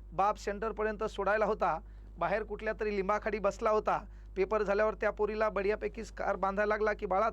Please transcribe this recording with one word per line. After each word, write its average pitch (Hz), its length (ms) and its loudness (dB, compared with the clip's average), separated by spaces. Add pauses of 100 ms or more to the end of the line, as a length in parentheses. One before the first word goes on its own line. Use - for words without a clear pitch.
(120)
बाप 202 260 2
सेंटरपर्यंत 214 680 -2
सोडायला 214 400 2
होता, 180 340 2 (400)
बाहेर 175 240 0
कुठल्या 208 380 -4
तरी 214 160 0
लिंबाखाली 208 420 0
बसला 202 320 0
होता, 208 280 4 (380)
पेपर 196 260 2
झाल्यावर 208 320 2
त्या 208 160 0
पोरीला 214 380 0
बढियापैकी 208 560 -2
स्कार्फ - 340 -2
बांधायला 196 300 0
लागला 214 240 2
की 208 140 -4
"बाळा 196 260 2